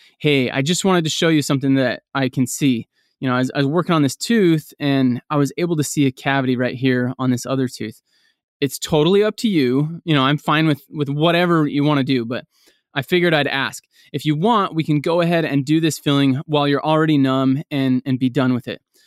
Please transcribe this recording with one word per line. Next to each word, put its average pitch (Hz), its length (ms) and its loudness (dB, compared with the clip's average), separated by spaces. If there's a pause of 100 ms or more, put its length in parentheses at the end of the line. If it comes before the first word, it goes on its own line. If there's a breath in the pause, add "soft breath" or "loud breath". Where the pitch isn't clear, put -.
(180 soft breath)
"Hey, 139 320 2
I 139 100 -2
just 170 240 -2
wanted 180 200 2
to 151 60 -4
show - 180 0
you 156 120 2
something 135 360 0
that 123 260 -2 (120)
I 135 140 -2
can 127 180 -2
see. 123 420 -2 (300)
You 135 100 -4
know, 123 60 0
I 123 40 0
was, 127 160 0
I - 40 -6
was 139 80 0
working 165 280 0
on 156 80 2
this 135 120 0
tooth 175 640 0
and 135 520 0
I 151 60 0
was 143 200 2
able 175 200 -2
to 151 60 0
see 143 220 0
a 131 80 2
cavity 135 420 -2
right 123 200 -2
here 123 440 0
on 127 120 0
this 120 160 -2
other 135 200 -2
tooth. - 360 -10 (580)
It's 139 180 -4
totally 180 460 2
up 214 140 -4
to 226 100 -2
you. 151 560 0
You 160 100 0
know, 135 80 2
I'm 139 140 2
fine 156 300 0
with, 147 240 0
with 143 180 -6
whatever 165 580 2
you 143 160 -2
wanna 147 220 2
do, 127 220 -2
but 120 180 -8 (480 soft breath)
I 139 80 -6
figured 175 320 2
I'd 143 140 2
ask. 135 360 -4 (300 soft breath)
If 147 140 -6
you 151 100 2
want, 196 380 0
we 160 100 -2
can 151 160 0
go 170 220 0
ahead 165 240 0
and 139 180 0
do 156 160 2
this 160 180 -2
filling 139 360 2 (100)
while 147 240 0
you're 139 160 0
already 156 320 2
numb 135 540 2
and, 135 340 0
and 131 140 -2
be 131 100 0
done 127 240 0
with 123 160 -4
it. - 140 -10 (240 soft breath)